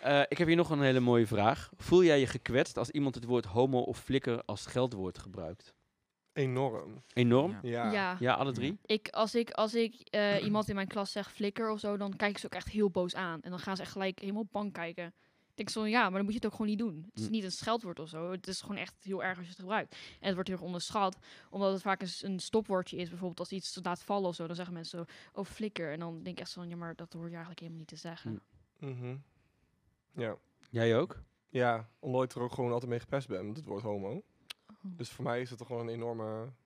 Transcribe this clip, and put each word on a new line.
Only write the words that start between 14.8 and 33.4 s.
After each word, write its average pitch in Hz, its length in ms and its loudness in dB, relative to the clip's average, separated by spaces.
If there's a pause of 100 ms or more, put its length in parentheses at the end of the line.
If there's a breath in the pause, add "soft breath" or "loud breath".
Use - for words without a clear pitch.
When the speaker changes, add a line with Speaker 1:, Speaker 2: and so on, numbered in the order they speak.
Speaker 4:
Ik - 160 -8
denk - 40 -8
zo, 220 180 -2
"Ja, 233 160 4
maar 185 80 4
dan 196 120 0
moet 196 60 0
je 214 60 0
het 233 100 -2
ook 208 60 2
gewoon 214 160 -2
niet 208 120 0
doen." 175 300 -4
Het - 100 -14
is 110 60 0
Speaker 1:
Hm. 214 60 -2
Speaker 4:
niet 220 120 0
een 185 80 -6
scheldwoord 220 480 -2
of 156 100 -10
zo. 170 220 -6
Het 185 160 -8
is 190 140 -6
gewoon 202 160 -8
echt - 260 -10
heel 190 200 -4
erg 185 140 -4
als 180 80 -12
je 175 60 -16
het - 80 -20
gebruikt. 185 320 -2 (280 loud breath)
En - 60 -10
het 196 80 2
wordt 185 160 -2
heel 185 80 -4
erg 190 100 -10
onderschat, 190 500 0 (320 loud breath)
omdat 196 240 2
het 185 80 -2
vaak 190 200 0
een 190 60 -6
s-, - 160 -10
een 190 160 -4
stopwoordje 196 580 0
is. 175 120 -4
Bijvoorbeeld 175 300 -8
als 180 120 -6
iets 185 320 -8
laat 180 200 -2
vallen 202 260 0
of 170 60 -4
zo, 165 120 -6
dan 170 80 -6
zeggen 180 180 -8
mensen 165 240 -10
zo, 170 80 -6 (340 loud breath)
"Oh, 196 60 -2
flikker." 185 460 -4
En 156 80 -6
dan 170 140 -6 (100)
denk 180 140 -8
ik - 20 -12
echt 175 120 -10
zo, 180 120 -12
"Ja, 170 120 -10
maar 170 200 -10
dat 170 180 -14
hoor 165 120 -10
je 170 40 -8
eigenlijk 170 300 -12
helemaal 165 200 -12
niet 156 100 -16
te 156 60 -14
zeggen." 156 460 -10 (380)
Speaker 1:
Hm. 147 100 -12
Speaker 2:
Mhm. 123 260 -8 (1000)
Ja. 113 180 -2 (340)
Speaker 1:
Jij 117 280 4
ook? - 240 -2 (280)
Speaker 2:
Ja, 120 400 0 (100)
omdat 131 240 0
ik 123 100 -4
er 123 80 -6
ook 123 120 -4
gewoon 123 180 0
altijd 120 180 -2
mee 120 100 -2
gepest 139 280 -4
ben, 98 200 -4